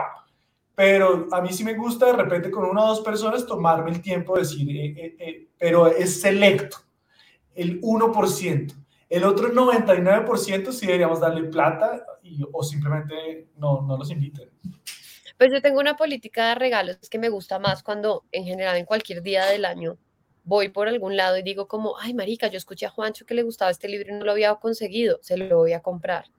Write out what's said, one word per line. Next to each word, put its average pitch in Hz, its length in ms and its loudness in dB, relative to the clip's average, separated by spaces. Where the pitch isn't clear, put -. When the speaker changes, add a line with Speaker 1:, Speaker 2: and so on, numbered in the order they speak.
Speaker 1:
Pero 190 580 4
a 180 80 0
mí 185 120 -2
sí 214 120 -6
me 220 100 -4
gusta 240 320 0
de 247 60 6
repente 185 380 0
con 196 160 -4
una 202 180 2
o 220 40 4
dos 214 120 0
personas 220 460 -4
tomarme 165 460 0
el 175 100 -6
tiempo 180 320 -4
de 185 80 2
decir, 143 260 -4
eh, 147 160 -6
eh, 165 220 -14
eh, 165 300 -14
pero 170 280 6
es 180 340 2
selecto, 196 560 4
el 175 280 -4
uno 226 300 2
por 196 160 2
ciento. 151 460 -2
El 175 160 0
otro 202 280 4
noventa 233 420 6
y 175 80 2
nueve 208 240 4
por 233 120 2
ciento 190 340 -2
sí - 140 -8
deberíamos 170 340 2
darle 160 240 0
plata 160 600 0
y, 160 200 -8
o 160 100 -4
simplemente 151 960 -6
no, 143 260 0
no 135 140 -4
los 135 140 -8
inviten. 143 400 -8
Speaker 2:
Pues 254 140 6
yo 269 80 2
tengo 277 200 4
una 294 160 2
política 240 540 -2
de 233 60 2
regalos 214 400 0
que 226 80 -6
me 226 100 0
gusta 196 300 -6
más 196 240 -2
cuando 208 500 -4
en 185 120 -6
general 185 320 -2
en 175 100 -4
cualquier 196 360 -4
día 190 240 0
del 202 180 2
año 175 340 -6
voy 202 240 2
por 202 200 -2
algún 196 280 -4
lado 185 220 2
y 190 40 -8
digo 196 260 -8
como, 220 300 -6
"Ay, 233 160 -8
marica, 226 340 -4
yo 185 80 -10
escuché 190 300 -12
a 202 40 -8
Juancho 214 360 -8
que 233 80 -8
le 240 80 0
gustaba 226 280 -2
este 190 180 -6
libro 202 260 -10
y 208 40 -8
no 208 60 -8
lo 208 80 0
había 208 240 2
conseguido, 226 640 -2
se 180 140 -4
lo 185 220 2
voy 165 140 6
a 170 100 -2
comprar", 175 440 -4